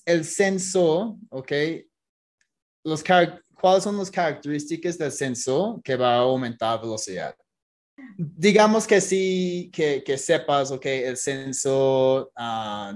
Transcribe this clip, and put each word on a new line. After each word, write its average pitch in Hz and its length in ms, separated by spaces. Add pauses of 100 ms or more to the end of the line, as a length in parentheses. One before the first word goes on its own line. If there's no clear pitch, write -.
el 170 200
sensor, 190 920 (140)
ok, 131 220 (1300)
los 156 180
car-, 175 400 (200)
¿cuáles 185 240
son 208 120
las 190 140
características 160 880
del 151 160
sensor 139 680
que 131 140
va 123 200
a 120 40
aumentar 117 600
velocidad? 98 520 (840)
Digamos 208 680
que 196 160
sí, 185 720
que, 147 300
que 135 160
sepas, 143 520
ok, 131 140
el 131 320
sensor, 135 1160
ah, 107 600